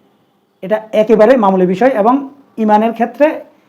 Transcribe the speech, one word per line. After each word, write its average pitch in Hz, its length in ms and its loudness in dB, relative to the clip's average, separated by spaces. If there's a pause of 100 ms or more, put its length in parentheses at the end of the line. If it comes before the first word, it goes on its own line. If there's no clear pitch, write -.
(640)
এটা 214 300 -6
একেবারে 214 440 2
মামুলি 190 300 2
বিষয় 190 220 0
এবং 247 400 -2 (280)
ইমানের 214 360 0
ক্ষেত্রে 240 520 -4 (240)